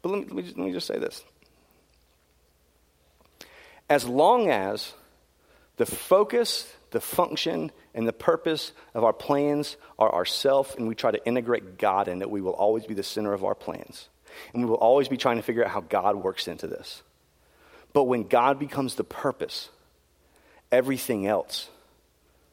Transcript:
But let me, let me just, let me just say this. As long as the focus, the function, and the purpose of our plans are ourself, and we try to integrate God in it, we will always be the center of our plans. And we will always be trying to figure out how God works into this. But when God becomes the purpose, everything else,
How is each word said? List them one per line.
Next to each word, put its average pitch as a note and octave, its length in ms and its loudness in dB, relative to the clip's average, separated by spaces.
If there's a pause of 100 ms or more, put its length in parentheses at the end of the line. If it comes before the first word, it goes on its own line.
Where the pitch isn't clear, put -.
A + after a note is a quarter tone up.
But F#3 80 -2
let G3+ 100 -2
me, - 60 -10
let F#3+ 100 -12
me F#3 60 -6
just, F3 160 -14
let - 80 -4
me F#2 60 -4
just F2+ 140 -6
say - 120 -4
this. - 260 -8 (2750)
As C#3 180 4
long F3 440 4
as G#2 420 -2 (880)
the A#2 80 2
focus, - 840 2 (200)
the A2+ 100 -2
function, D#3+ 720 -2 (220)
and A2+ 120 -2
the A2+ 60 0
purpose E3 600 0 (200)
of A2+ 120 0
our A2 100 6
plans D3 640 0 (220)
are A2 160 4
ourself, C3+ 640 0
and A#2 100 -4
we A2 80 -4
try A#2 160 0
to - 160 -4
integrate A#2 520 -2
God G2 300 2
in F2+ 140 -6
it, G2 80 -6
we G2+ 100 -4
will F#2 120 -2
always A2 320 2
be A2+ 100 -8
the G2 80 -4
center G#2 300 -4
of F#2+ 100 -2
our G2+ 120 -2
plans. - 540 -12 (440)
And A#2+ 100 -2
we A#2 60 0
will A2+ 80 4
always C3 320 6
be C3+ 80 -2
trying A#2+ 220 0
to G2+ 40 -4
figure A#2 220 0
out G2 60 0
how G2+ 100 -4
God G2+ 360 0
works F#2 300 -4
into E2 220 -10
this. - 340 -14 (920)
But C#3+ 120 6
when B2 200 2
God C3 360 4
becomes C#3 340 -4
the - 100 -4
purpose, - 680 -6 (1000)
everything B2 560 0
else, - 420 -2 (840)